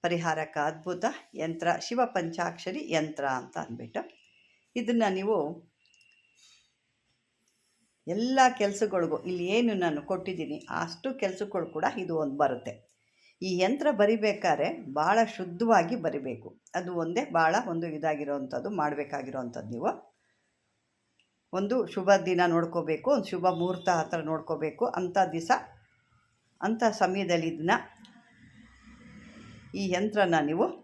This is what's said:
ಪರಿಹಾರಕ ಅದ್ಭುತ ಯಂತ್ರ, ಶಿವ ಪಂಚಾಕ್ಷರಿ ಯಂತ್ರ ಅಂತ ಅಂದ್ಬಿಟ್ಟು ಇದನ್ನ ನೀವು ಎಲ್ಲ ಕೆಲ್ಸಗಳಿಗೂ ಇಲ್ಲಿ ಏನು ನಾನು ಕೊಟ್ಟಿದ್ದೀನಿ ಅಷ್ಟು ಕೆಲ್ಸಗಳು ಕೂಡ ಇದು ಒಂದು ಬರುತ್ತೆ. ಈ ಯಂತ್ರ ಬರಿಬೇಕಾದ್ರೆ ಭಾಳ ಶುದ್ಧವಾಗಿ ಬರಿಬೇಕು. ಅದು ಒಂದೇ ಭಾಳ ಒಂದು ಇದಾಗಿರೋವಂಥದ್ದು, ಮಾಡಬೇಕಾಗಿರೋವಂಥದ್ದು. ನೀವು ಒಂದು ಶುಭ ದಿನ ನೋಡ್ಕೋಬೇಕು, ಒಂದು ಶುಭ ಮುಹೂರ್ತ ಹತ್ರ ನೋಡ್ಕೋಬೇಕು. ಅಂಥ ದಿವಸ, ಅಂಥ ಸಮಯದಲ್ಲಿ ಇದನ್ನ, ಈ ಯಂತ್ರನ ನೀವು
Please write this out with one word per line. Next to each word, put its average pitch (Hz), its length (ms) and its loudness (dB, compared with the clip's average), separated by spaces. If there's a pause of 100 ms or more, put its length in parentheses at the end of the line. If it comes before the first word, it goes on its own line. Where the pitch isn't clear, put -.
ಪರಿಹಾರಕ 165 640 -2
ಅದ್ಭುತ 175 400 -6 (300)
ಯಂತ್ರ, 165 320 -4 (140)
ಶಿವ 240 240 -2
ಪಂಚಾಕ್ಷರಿ 175 880 -4
ಯಂತ್ರ 156 320 -2
ಅಂತ 131 320 -4
ಅಂದ್ಬಿಟ್ಟು 117 440 -8 (760)
ಇದನ್ನ 233 340 2
ನೀವು 190 280 0 (2750)
ಎಲ್ಲ 240 320 0 (180)
ಕೆಲ್ಸಗಳಿಗೂ 190 680 2
ಇಲ್ಲಿ 180 220 -2
ಏನು 220 280 4
ನಾನು 170 280 0
ಕೊಟ್ಟಿದ್ದೀನಿ 180 680 -6
ಅಷ್ಟು 170 440 -4
ಕೆಲ್ಸಗಳು 196 520 -4
ಕೂಡ 165 200 -4 (120)
ಇದು 170 200 -4
ಒಂದು 143 200 -2
ಬರುತ್ತೆ. 127 580 -2 (460)
ಈ 190 160 -2
ಯಂತ್ರ 214 340 2
ಬರಿಬೇಕಾದ್ರೆ 202 760 2 (260)
ಭಾಳ 170 260 2 (180)
ಶುದ್ಧವಾಗಿ 185 580 2
ಬರಿಬೇಕು. 135 680 -6 (140)
ಅದು 175 200 -6
ಒಂದೇ 175 300 -2
ಭಾಳ 165 300 2 (120)
ಒಂದು 165 200 -4
ಇದಾಗಿರೋವಂಥದ್ದು, 143 840 -4
ಮಾಡಬೇಕಾಗಿರೋವಂಥದ್ದು. 139 1000 -4
ನೀವು 120 200 -4 (1600)
ಒಂದು 208 340 0
ಶುಭ 190 220 -2 (160)
ದಿನ 180 220 4
ನೋಡ್ಕೋಬೇಕು, 165 640 2
ಒಂದು 240 140 2
ಶುಭ 175 220 -2
ಮುಹೂರ್ತ 180 420 0
ಹತ್ರ 170 280 2
ನೋಡ್ಕೋಬೇಕು. 156 680 -4
ಅಂಥ 185 320 -2 (140)
ದಿವಸ, 165 200 -2 (1120)
ಅಂಥ 220 220 0
ಸಮಯದಲ್ಲಿ 185 640 2
ಇದನ್ನ, 165 240 0 (2000)
ಈ 190 180 0
ಯಂತ್ರನ 196 480 4
ನೀವು 160 260 2 (160)